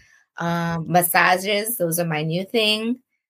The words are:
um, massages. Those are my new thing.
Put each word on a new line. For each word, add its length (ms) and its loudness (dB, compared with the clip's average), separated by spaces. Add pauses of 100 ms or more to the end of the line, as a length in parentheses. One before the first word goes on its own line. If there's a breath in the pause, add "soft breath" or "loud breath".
(380 soft breath)
um, 500 -2
massages. 920 2
Those 220 -2
are 60 0
my 180 -2
new 220 -2
thing. 540 0 (300)